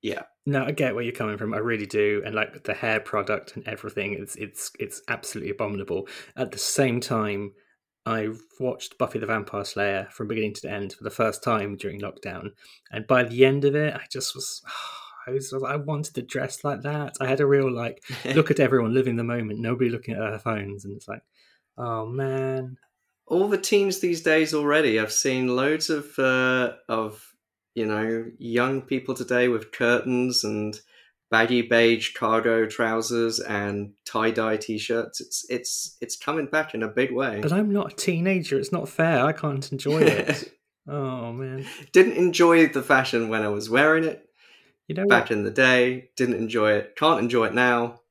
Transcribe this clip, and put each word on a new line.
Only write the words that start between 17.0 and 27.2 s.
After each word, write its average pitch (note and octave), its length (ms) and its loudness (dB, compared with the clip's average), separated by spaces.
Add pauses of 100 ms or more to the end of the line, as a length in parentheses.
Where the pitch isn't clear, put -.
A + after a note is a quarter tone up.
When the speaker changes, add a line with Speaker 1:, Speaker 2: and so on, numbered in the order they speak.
Speaker 2:
I C3+ 60 -2
had C3+ 140 0
a D3 80 4
real, C#3 240 4
like, A#2+ 320 -6 (120)
Speaker 1:
<laughs> - 100 -12
Speaker 2:
look D3+ 260 4
at C#3+ 80 2
everyone A#2+ 340 4
living B2+ 220 2
the A#2 80 -2
moment, A#2 340 -4
nobody A#2+ 320 0
looking A#2 240 -6
at G#2 60 -6
their G#2+ 180 -4
phones. G2+ 480 -6
And G2+ 100 -12
it's - 120 -18
like, G#2 160 -12 (520)
oh, A2+ 300 -6
man. C3 720 -4 (480)
Speaker 1:
All F#3 220 2
the G#3 100 2
teens G3 420 2
these E3+ 220 0
days D#3 320 4
already. D3 460 4
I've G#2+ 120 0
seen B2+ 440 0
loads D3 340 0
of, D3 300 -4
uh, B2+ 540 2 (140)
of, A2 440 -4 (420)